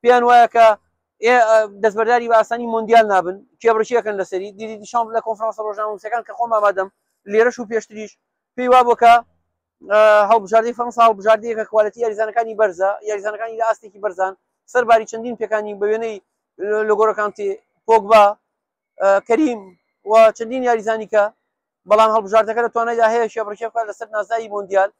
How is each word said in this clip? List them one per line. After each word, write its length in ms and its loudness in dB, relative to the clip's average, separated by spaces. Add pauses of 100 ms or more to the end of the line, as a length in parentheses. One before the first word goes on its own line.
پێیان 200 4
وایە 320 6
کە 100 6 (560)
ئێ-، 280 4
ئە، 80 4 (260)
دەستبەرداری 480 0
بە 80 4
ئاسانی 340 -4
مۆندیال 400 2
نابن، 220 -2 (260)
کێبڕکێ 360 0
ئەکەن 240 -4
لەسەری. 360 -8
دیدی 200 -14
دیشام 280 -6 (100)
لە 100 0
کۆنفرانسە 400 -8
ڕۆژنامە 260 -8
نووسەکان 360 -10
کە 100 -18
خۆم 160 -6
ئامادەم، 360 -2 (380)
لێرەش 320 0
و 120 -10
پێشتریش 400 -10 (460)
پێی 140 -4
وا 120 6
بوو 180 0
کە، 120 6 (760)
ئە، 80 4 (300)
هەڵبژاردەی 480 0
فەڕەنسا 300 -4
هەڵبژاردەیەکە 600 0
کوالیتی 360 0
یاریزانەکانی 540 -4
بەرزە، 300 0 (200)
یاریزانەکانی 500 -8
لە 80 -2
ئاستێکی 360 -6
بەرزان، 300 -4 (400)
سەرباری 380 2
چەندین 300 -10
پێکانی 380 -6
بە 100 -2
وێنەی 280 -6 (680)
لۆگۆرە 320 0
کانتێ، 300 -6 (380)
پۆگبا، 380 4 (760)
ئە، 80 2 (180)
کەریم 340 -2 (440)
و 80 -2 (240)
چەندین 260 -8
یاریزانی 500 -2
کە، 100 2 (680)
بەڵام 260 4
هەڵبژاردەکە 500 0
لە 80 -4
توانایدا 400 -2
هەیە 200 -2
شێبڕکێ 360 -10
بکات 200 -6
لەسەر 260 -14
نازایی 340 -6
مۆندیال. 400 -2 (100)